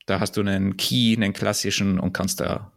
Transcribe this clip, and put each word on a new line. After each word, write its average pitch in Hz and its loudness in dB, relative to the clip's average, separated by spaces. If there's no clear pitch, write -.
da 95 0
hast 104 -2
du - 2
einen 98 0
Key, 117 2
einen 101 0
klassischen 101 0
und 92 -2
kannst - -2
da - -4